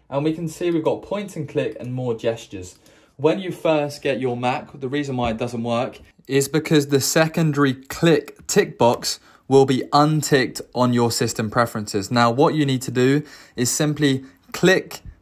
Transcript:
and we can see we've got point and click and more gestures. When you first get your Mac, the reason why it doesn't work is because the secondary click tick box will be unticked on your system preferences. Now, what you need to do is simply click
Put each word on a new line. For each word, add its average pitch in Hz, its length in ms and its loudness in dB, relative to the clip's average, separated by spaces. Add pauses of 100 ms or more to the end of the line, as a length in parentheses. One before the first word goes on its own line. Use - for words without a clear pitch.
and 139 140 -4
we 160 100 0
can 170 140 -6
see 175 240 -4
we've 160 120 0
got 127 200 -2
point 202 320 -8
and 147 120 -8
click - 320 -6
and 123 140 -10
more 127 220 -4
gestures. 113 640 -8 (380)
When 156 200 2
you 185 140 -6
first 151 500 -2
get 139 180 -2
your 127 160 -2
Mac, 123 380 -4
the 135 160 -8
reason 135 280 -4
why 120 120 0
it 110 80 -4
doesn't 117 240 -6
work 117 380 -4 (280)
is 135 200 0
because 156 400 2
the 139 120 2
secondary 147 760 2
click - 720 0
tick 180 320 0
box - 400 2 (280)
will 135 200 6
be 127 160 0 (100)
unticked 147 680 2 (120)
on 123 200 2
your 120 180 2
system 113 400 -2
preferences. 110 580 -2
Now, 120 220 4
what 139 240 2
you 151 100 2
need 131 160 0
to 127 100 -8
do 131 300 2 (340)
is 123 140 -2
simply 143 560 0 (260)
click - 500 2 (200)